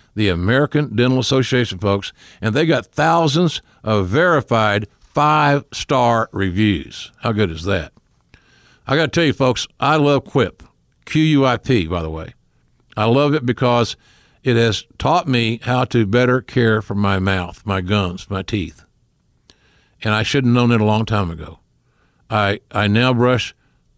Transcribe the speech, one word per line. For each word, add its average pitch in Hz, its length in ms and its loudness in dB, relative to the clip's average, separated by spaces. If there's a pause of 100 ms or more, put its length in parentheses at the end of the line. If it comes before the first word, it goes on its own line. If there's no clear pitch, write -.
(140)
the 104 140 0
American 113 680 0
Dental 127 220 2
Association, 123 600 -2
folks, 101 340 -2 (280)
and 107 140 -2
they 151 100 2
got 143 220 0
thousands 160 760 0 (240)
of 104 240 0
verified 113 800 0 (120)
five-star 143 1300 0
reviews. 98 880 -2
How 113 120 -2
good 104 180 0
is 80 140 -10
that? 90 280 -4 (960)
I 139 100 0
gotta 160 120 0
tell 170 160 0
you, 139 80 4
folks, 127 340 -2 (140)
I 147 160 2
love 143 280 2
Quip, - 380 -2 (440)
Q 156 160 0
U 143 240 4
I 123 100 2
P, 104 300 0
by 85 160 -4
the 80 80 -6
way. 80 240 -12 (640)
I 110 100 -2
love 143 280 2
it 135 120 -4
because 120 500 0 (460)
it 123 140 0
has 117 280 0 (140)
taught 165 280 0
me 117 360 -2
how 127 240 0
to 117 200 2
better 123 340 2
care 113 420 0
for 98 120 -10
my 98 240 0
mouth, 92 460 -4
my 98 160 -4
gums, 92 500 -4
my 95 120 -6
teeth. 90 420 -8 (1160)
And 107 120 0
I 110 80 0
should 135 220 0
have 120 100 4
known 120 180 4
it 113 80 2
a 104 40 2
long 107 200 2
time 101 260 -2
ago. 80 280 -14 (720)
I, 104 300 0 (100)
I 104 160 0
now 120 260 2
brush 120 420 0 (440)